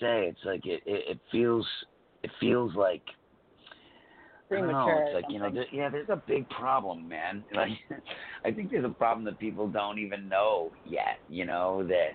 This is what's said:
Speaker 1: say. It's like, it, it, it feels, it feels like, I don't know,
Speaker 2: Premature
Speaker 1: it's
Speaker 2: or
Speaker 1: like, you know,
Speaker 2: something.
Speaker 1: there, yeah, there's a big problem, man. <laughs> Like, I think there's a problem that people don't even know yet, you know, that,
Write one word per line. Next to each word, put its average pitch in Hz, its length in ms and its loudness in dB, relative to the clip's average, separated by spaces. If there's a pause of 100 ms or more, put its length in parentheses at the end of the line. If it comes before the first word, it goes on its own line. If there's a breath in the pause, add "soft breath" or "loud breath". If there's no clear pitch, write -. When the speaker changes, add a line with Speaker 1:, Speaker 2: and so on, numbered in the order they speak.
Speaker 1:
say. 117 280 4
It's - 160 -8
like, 92 220 -2
it, 87 200 -2
it, 95 300 -2
it - 40 -18 (100)
feels, 117 360 4 (560)
it - 80 -8 (100)
feels 117 340 2
like, 92 280 2 (1500 loud breath)
I 196 60 2
don't 175 100 2
know, 160 260 4
Speaker 2:
Premature - 20 6
Speaker 1:
it's 151 100 4
Speaker 2:
or 143 60 -2
Speaker 1:
like, 87 140 0
you - 100 -4
know, 101 120 0
Speaker 2:
something. - 40 -4
Speaker 1:
there, 123 180 -2
yeah, 139 160 -2
there's 147 220 -4
a 175 160 0
big 135 240 0
problem, 98 580 0
man. 87 400 -6
<laughs> 104 60 -14
Like, 110 180 2 (720 loud breath)
I 110 60 2
think 196 200 -4
there's 175 140 2
a 120 100 0
problem 113 300 2
that 104 140 -6
people 104 300 -2
don't 104 300 -2
even 101 300 -6
know 95 440 2 (120)
yet, 64 440 -2
you 85 180 -4
know, 92 400 0
that, 85 280 4